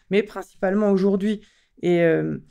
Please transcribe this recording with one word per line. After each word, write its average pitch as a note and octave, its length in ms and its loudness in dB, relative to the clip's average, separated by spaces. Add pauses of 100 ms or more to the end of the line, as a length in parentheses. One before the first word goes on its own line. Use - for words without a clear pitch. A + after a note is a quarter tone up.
mais G3 140 2
principalement G3+ 680 -2
aujourd'hui. G3+ 520 0 (400)
Et, F3 180 2
euh, D#3+ 380 0 (120)